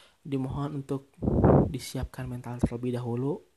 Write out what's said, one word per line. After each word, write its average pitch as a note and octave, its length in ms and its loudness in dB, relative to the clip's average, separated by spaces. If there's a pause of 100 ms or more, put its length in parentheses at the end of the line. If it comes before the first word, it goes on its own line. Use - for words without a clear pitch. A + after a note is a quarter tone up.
(200)
dimohon C#3 640 -4
untuk - 280 -6 (560)
disiapkan - 600 -6
mental B2 320 -8
terlebih B2 360 -2
dahulu B2 440 -2 (160)